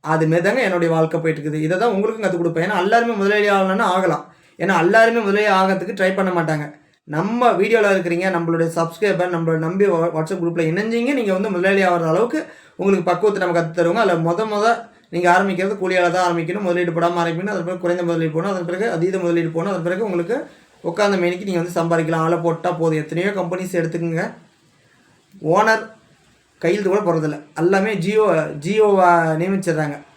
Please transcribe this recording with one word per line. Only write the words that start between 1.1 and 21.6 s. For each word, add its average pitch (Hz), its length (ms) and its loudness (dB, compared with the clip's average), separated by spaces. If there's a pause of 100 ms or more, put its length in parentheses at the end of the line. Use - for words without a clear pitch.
போயிட்டு 156 220 -2
இருக்குது. 156 200 -4
இதை 165 160 0
தான் 226 160 0
உங்களுக்கும் 214 320 -2
கத்துக் 180 160 -2
கொடுப்பேன். 165 260 0
ஏன்னா 202 100 0
எல்லாருமே 226 360 2
முதலாளி 202 360 2
ஆகணும்னு 190 320 2
ஆகலாம். 185 420 0 (360)
ஏன்னா 175 200 2
எல்லாருமே 226 400 4
முதலாளி 208 300 2
ஆகிறதுக்கு 190 480 2
ட்ரை 190 180 0
பண்ண 185 160 0
மாட்டாங்க. 156 340 -2 (420)
நம்ம 214 440 2
வீடியோல 208 400 2
இருக்கிறீங்க, 175 380 0
நம்மளுடைய 165 460 0
சப்ஸ்கிரைபர், 180 560 -2
நம்மளோட 165 260 0
நம்பி 180 280 0
Wha-, 170 260 0
WhatsApp 160 280 -4
குரூப்ல 170 240 -2
இணைஞ்சீங்க, 226 500 0
நீங்க 214 200 0
வந்து 202 160 -2
முதலாளி 196 320 2
ஆகிற 170 280 2
அளவுக்கு 233 300 0 (360)
உங்களுக்கு 185 300 0
பக்குவத்தை 185 360 0
நம்ம 175 140 0
கத்து 165 220 0
தருவோங்க. 175 260 2
அதுல 180 120 2
மொத 170 300 0
மொத 214 220 0 (420)
நீங்க 175 220 0
ஆரம்பிக்கிறது 190 460 0
கூலியால 180 340 0
தான் 180 160 2
ஆரம்பிக்கணும். 170 340 -2
முதலீடு 175 300 0
போடாம 170 280 0
ஆரம்பிக்கணும். 170 360 -2
அதன் 170 80 -4
பிறகு 180 160 -6
குறைந்த 175 240 -2
முதலீடு 165 280 0
போகணும், 180 220 -2
அதன் 180 120 -6
பிறகு 185 260 -4
அதீத 180 260 -2
முதலீடு 170 320 0
போகணும், 170 240 -4
அதன் 170 100 -4
பிறகு 180 200 -2
உங்களுக்கு 185 340 -2 (460)
உட்கார்ந்த 196 340 0
மேனிக்கு 180 320 -2
நீங்க 175 120 0